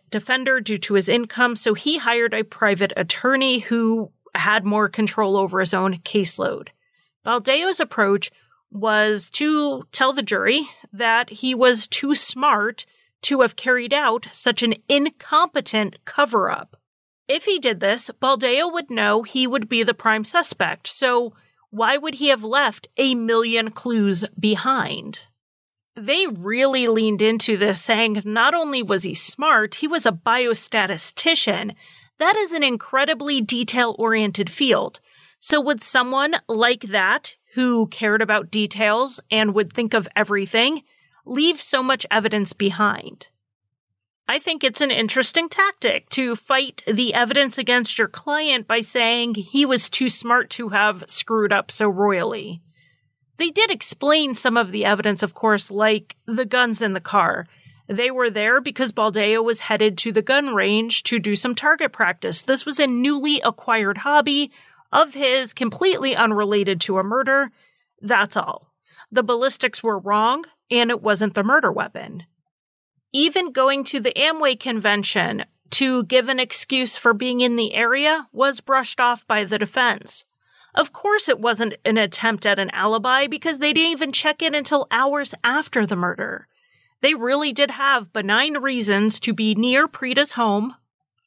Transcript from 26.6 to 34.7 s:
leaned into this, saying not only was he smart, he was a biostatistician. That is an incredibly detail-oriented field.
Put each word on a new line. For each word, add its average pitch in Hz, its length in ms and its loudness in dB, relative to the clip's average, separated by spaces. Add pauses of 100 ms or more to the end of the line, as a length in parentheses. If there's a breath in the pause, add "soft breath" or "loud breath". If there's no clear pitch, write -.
leaned 220 340 2
into 220 340 2
this, 196 260 0
saying 214 440 0
not 233 280 0
only 294 300 -2
was 190 200 -2
he 185 100 -6
smart, 262 600 0
he 311 120 -4
was 320 180 -2
a 254 60 4
biostatistician. 220 1600 -2 (440 loud breath)
That 359 180 2
is 403 160 -2
an 330 120 -2
incredibly 269 800 -2
detail-oriented 220 1080 -2
field. - 500 0 (400 soft breath)